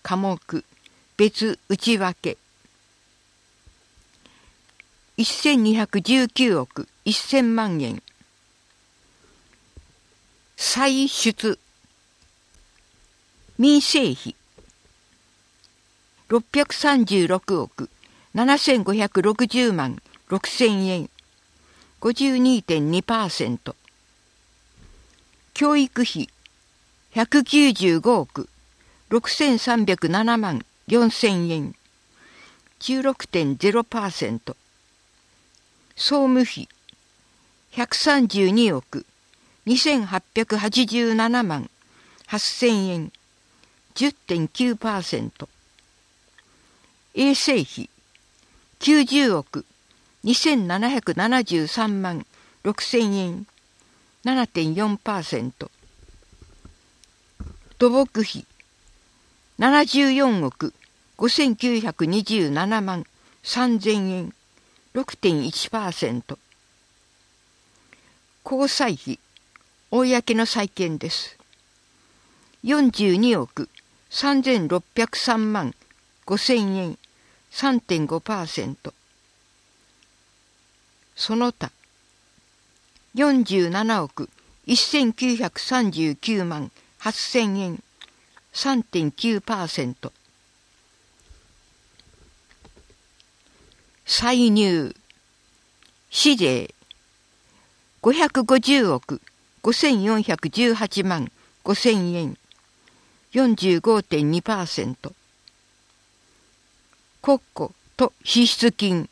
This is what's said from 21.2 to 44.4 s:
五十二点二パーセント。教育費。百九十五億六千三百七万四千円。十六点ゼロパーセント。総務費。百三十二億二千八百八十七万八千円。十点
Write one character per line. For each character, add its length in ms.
五 140
十 240
二 240
点 280
二 120
パ 240
ー 40
セ 200
ン 80
ト。 180
教 220
育 280
費。 260
百 260
九 300
十 260
五 200
億 280
六 180
千 300
三 280
百 220
七 300
万 260
四 240
千 400
円。 240
十 220
六 240
点 320
ゼ 140
ロ 120
パ 220
ー 60
セ 180
ン 100
ト。 160
総 320
務 140
費。 280
百 240
三 320
十 240
二 200
億 320
二 100
千 300
八 160
百 220
八 280
十 300
七 280
万 240
八 100
千 500
円。 240
十 160
点 380